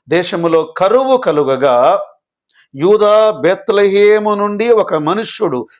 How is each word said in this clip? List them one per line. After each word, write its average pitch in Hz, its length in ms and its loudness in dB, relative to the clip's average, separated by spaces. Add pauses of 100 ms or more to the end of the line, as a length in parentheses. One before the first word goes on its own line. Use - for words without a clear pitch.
దేశములో 170 540 -2
కరువు 254 540 0
కలుగగా, 143 880 0 (680)
యూదా 208 560 2
బెత్లెహేము 202 1040 0
నుండి 208 340 -4
ఒక 208 260 0
మనుష్యుడు 160 760 -4 (120)